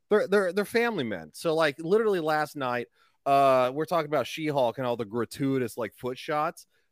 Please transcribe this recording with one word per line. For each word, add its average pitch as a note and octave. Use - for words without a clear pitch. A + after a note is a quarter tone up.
They're, G3+
they're, F#3
they're G3+
family A3+
men. E2+
So, E3
like, D#3
literally G3
last D3+
night, B2
uh, C3+
we're D3+
talking E3
about D3
She-Hulk C#3
and C3
all A#2+
the A#2
gratuitous, A#2+
like, A2+
foot B2+
shots. D#3